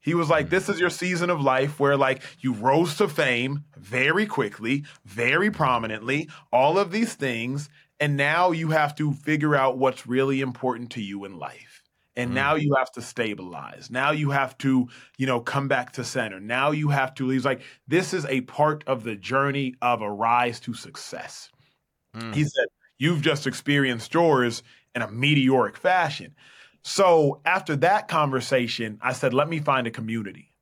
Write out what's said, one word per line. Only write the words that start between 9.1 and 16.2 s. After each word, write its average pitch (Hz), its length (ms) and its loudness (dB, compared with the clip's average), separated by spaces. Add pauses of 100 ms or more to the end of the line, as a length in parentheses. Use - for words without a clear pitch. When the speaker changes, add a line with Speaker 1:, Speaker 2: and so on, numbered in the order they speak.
Speaker 1:
figure 151 420 0
out 131 220 2
what's 127 300 0
really 135 340 0
important 123 520 -6
to 117 100 -8
you 98 240 -8
in 95 120 -16
life. - 440 -16 (340)
And 123 140 -4
Speaker 2:
Mm. 123 40 -4
Speaker 1:
now 143 200 2
you 151 220 2
have 131 160 0
to 117 100 -12
stabilize. 92 880 -8
Now 131 200 0
you 151 200 0
have 139 280 -2
to, 131 300 2 (300)
you 131 80 0
know, 123 120 2
come 139 300 -2
back 123 240 0
to 127 120 -8
center. 107 360 -6